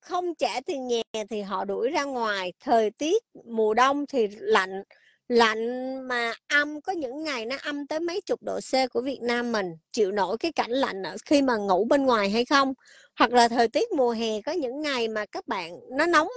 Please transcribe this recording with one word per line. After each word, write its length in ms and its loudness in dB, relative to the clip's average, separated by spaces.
không 340 -6
trả 260 -2
tiền 260 -6
nhà 160 -2
thì 120 -6
họ 220 -6
đuổi 260 -2
ra 140 0
ngoài, 560 -4
thời 300 2
tiết 320 -2
mùa 300 0
đông 320 2
thì 220 0
lạnh, 540 0
lạnh 680 2
mà 240 -2
âm, 320 0
có 120 -6
những 320 -6
ngày 220 -4
nó 160 -6
âm 240 -6
tới 140 -4
mấy 200 -4
chục 220 -4
độ 180 -6
C 320 0
của 80 -2
Việt 220 -6
Nam 300 0
mình, 240 -2
chịu 200 2
nổi 260 0
cái 140 -4
cảnh 180 -2
lạnh 320 -2
ở 140 -8
khi 160 6
mà 140 2
ngủ 280 2
bên 220 4
ngoài 240 4
hay 140 2
không? 300 2
Hoặc 140 4
là 160 8
thời 200 4
tiết 240 0
mùa 180 2
hè 300 -2
có 120 -6
những 300 -4
ngày 260 -2
mà 180 -4
các 220 -10
bạn, 320 -6
nó 160 2
nóng 300 4